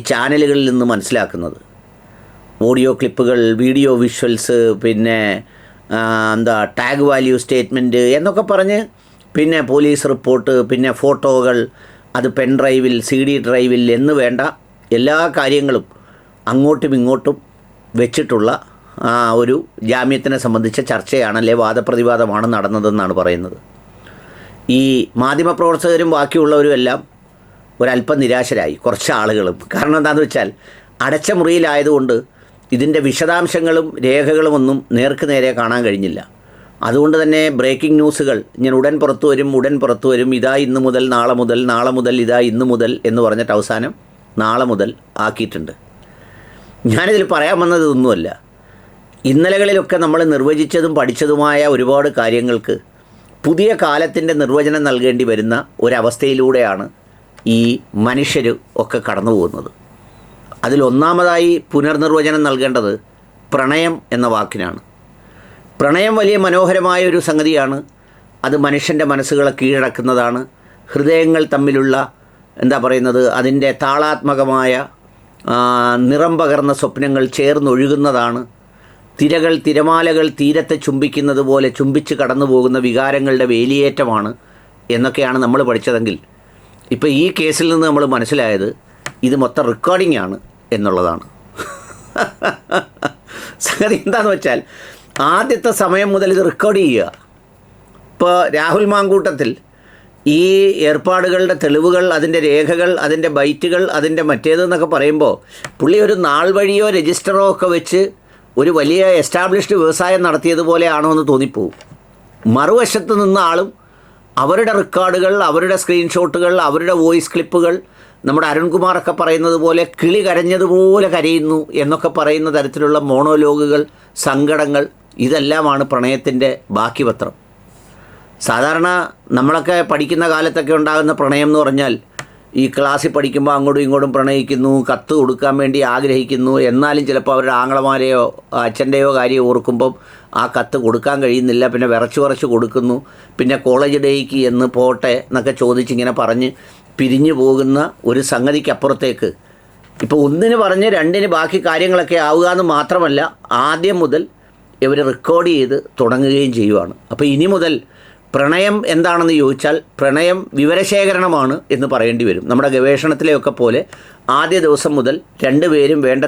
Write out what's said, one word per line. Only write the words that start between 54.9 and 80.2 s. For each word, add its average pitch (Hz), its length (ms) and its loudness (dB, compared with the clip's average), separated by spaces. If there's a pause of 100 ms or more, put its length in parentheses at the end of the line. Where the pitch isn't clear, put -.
വരുന്ന 110 260 0 (280)
ഒരവസ്ഥയിലൂടെയാണ് 123 1000 0 (720)
ഈ - 20 2 (460)
മനുഷ്യർ 135 400 -2 (360)
ഒക്കെ 117 260 -4
കടന്നു 107 280 0
പോകുന്നത്. 85 340 -2 (960)
അതിലൊന്നാമതായി 165 840 2 (200)
പുനർനിർവചനം 151 760 0
നൽകേണ്ടത് 127 420 -2 (640)
പ്രണയം 151 400 0 (220)
എന്ന 123 180 0
വാക്കിനാണ്. 92 460 -6 (1000)
പ്രണയം 180 420 2
വലിയ 202 240 2
മനോഹരമായ 180 560 2 (100)
ഒരു 175 160 2
സംഗതിയാണ്. 151 500 0 (720)
അത് 139 80 0 (100)
മനുഷ്യൻ്റെ 147 460 0
മനസ്സുകളെ 139 480 0
കീഴടക്കുന്നതാണ്. 127 840 0 (520)
ഹൃദയങ്ങൾ 160 500 2 (100)
തമ്മിലുള്ള, 135 420 0 (640)
എന്താ 131 280 0
പറയുന്നത്, 127 380 2 (160)
അതിൻ്റെ 135 320 0 (120)
താളാത്മകമായ, 135 880 0 (800)
ആ, 120 40 0 (540)
നിറം 165 300 2
പകർന്ന 143 400 0
സ്വപ്നങ്ങൾ 135 440 -2 (120)
ചേർന്നൊഴുകുന്നതാണ്. 139 1040 0 (800)
തിരകൾ 160 320 2 (140)
തിരമാലകൾ 160 580 2 (140)